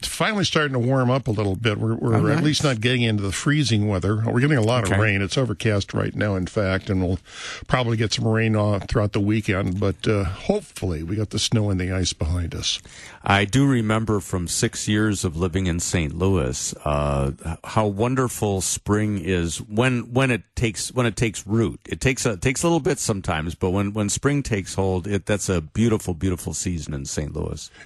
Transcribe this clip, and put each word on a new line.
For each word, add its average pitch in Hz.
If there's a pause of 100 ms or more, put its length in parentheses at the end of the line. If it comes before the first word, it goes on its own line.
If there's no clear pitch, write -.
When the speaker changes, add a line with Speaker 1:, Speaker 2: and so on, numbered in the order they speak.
Speaker 1:
finally 202
starting 151
to 131
warm 123
up 131
a 113
little 101
bit. 107
We're, 113
we're 117
Speaker 2:
Oh, 104
Speaker 1:
at -
Speaker 2:
nice. -
Speaker 1:
least 147
not 131
getting 123
into 110
the 98
freezing 113
weather. 104
We're 110
getting 143
a 113
lot 113
of 95
Speaker 2:
Okay. 98
Speaker 1:
rain. 101
It's 98
overcast 110
right 104
now, 104
in 92
fact, 95
and 92
we'll 90 (480)
probably 117
get 110
some 117
rain, 110
uh, 104
throughout 104
the -
weekend. 101
But, 98
uh, 101
hopefully, 95
we 87
got 107
the 104
snow 107
and 92
the 92
ice 92
behind 85
us. - (420)
Speaker 2:
I 101
do 131
remember 110
from 87
six -
years 107
of 82
living 92
in 85
Saint 80
Louis, 85 (120)
uh, 71 (140)
h-, 85
how 110
wonderful 107
spring 104
is 85
when, 120
when 131
it 104 (120)
takes, -
when 123
it 113
takes 113
root. 110
It 92
takes -
a, 107
takes 131
a -
little 170
bit -
sometimes, 85
but 92
when, 101
when 104
spring 143
takes 101
hold, 95
it, 101
that's 104
a 92
beautiful, 101
beautiful 87
season 80
in 69
Saint 73
Louis. 78 (160)